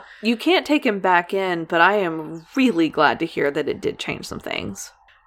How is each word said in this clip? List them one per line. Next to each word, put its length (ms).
you 160
can't 280
take 200
him 140
back 340
in, 320
but 160
I 140
am 500
really 320
glad 320
to 60
hear 260
that 160
it 140
did 180
change 280
some 120
things. 540